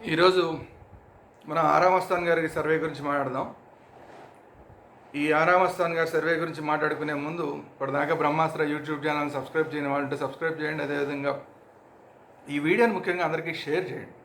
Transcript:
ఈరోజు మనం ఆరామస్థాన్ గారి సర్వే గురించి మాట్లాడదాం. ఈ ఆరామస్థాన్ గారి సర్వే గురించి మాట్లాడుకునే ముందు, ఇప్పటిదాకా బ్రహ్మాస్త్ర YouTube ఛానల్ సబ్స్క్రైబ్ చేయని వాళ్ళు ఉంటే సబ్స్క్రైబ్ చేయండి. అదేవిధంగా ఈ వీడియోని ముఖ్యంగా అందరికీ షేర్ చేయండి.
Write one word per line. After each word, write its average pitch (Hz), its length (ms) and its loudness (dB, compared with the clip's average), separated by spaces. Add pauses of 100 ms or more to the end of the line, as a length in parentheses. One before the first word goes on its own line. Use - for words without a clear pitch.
ఈరోజు 165 540 2 (880)
మనం 156 180 0
ఆరామస్థాన్ 175 600 4
గారి 165 220 2
సర్వే 156 280 0
గురించి 151 260 -4
మాట్లాడదాం. 143 520 -2 (1600)
ఈ 147 160 2
ఆరామస్థాన్ 170 640 4
గారి 165 160 0
సర్వే 165 240 2
గురించి 160 280 -4
మాట్లాడుకునే 151 520 -2
ముందు, 151 420 -4
ఇప్పటిదాకా 143 600 -2
బ్రహ్మాస్త్ర 156 480 0
YouTube 147 440 -4
ఛానల్ 147 240 -2
సబ్స్క్రైబ్ 143 440 -2
చేయని 143 120 -4
వాళ్ళు 139 160 0
ఉంటే 139 140 -4
సబ్స్క్రైబ్ 151 440 -4
చేయండి. 151 220 -4
అదేవిధంగా 143 580 -2 (1080)
ఈ 147 100 -2
వీడియోని 208 340 4
ముఖ్యంగా 180 320 -2
అందరికీ 156 280 -4
షేర్ 165 380 -4
చేయండి. 101 340 -12